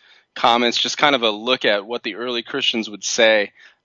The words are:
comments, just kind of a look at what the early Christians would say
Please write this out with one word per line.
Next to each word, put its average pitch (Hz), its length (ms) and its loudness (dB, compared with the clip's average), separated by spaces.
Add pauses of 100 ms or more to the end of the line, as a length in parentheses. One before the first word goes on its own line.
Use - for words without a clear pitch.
(360)
comments, 120 440 2
just - 180 -4
kind 147 160 2
of 123 80 0
a 113 80 2
look 113 340 -4
at 101 220 0
what 117 160 -8
the 104 140 -8
early 120 260 -6
Christians 117 480 -4
would 101 140 -14
say 110 480 2 (340)